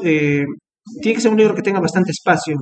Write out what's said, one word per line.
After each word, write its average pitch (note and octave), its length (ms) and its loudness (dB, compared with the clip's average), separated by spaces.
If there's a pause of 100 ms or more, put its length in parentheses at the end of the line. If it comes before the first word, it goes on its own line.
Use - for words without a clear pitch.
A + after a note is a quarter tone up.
eh, D3 400 0 (580)
tiene A3 140 0
que A#3 40 -4
ser A3+ 100 2
un G#3+ 60 2
libro G#3+ 180 4
que F#3+ 80 -4
tenga G3 180 -2
bastante F3 320 0
espacio, D#3+ 500 -2